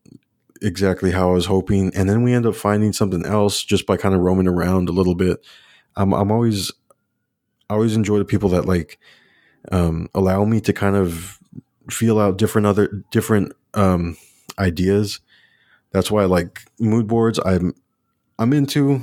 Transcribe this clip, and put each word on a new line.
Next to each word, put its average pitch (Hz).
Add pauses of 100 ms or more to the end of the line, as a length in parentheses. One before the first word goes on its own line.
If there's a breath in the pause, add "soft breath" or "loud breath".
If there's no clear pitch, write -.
(600)
exactly 92
how 92
I 90
was 90
hoping," 95
and 95
then 113
we 123
end 120
up 107
finding 104
something 92
else 104
just -
by 98
kinda 95
roaming 92
around 90
a 90
little 90
bit. 90 (500 soft breath)
I'm, 98
I'm 98
always, 110 (1000)
I 104
always 110
enjoy 104
the 98
people 98
that, 90
like, 87 (720 soft breath)
um, 85
allow 95
me 110
to 104
kind 101
of 85 (520)
feel 113
out 98
different 104
other, 101
different, 107 (220)
um, 90 (420 soft breath)
ideas. 98 (720 soft breath)
That's 95
why 104
I -
like 90 (180)
mood 113
boards. 113
I'm, 90 (640)
I'm 117
into, 139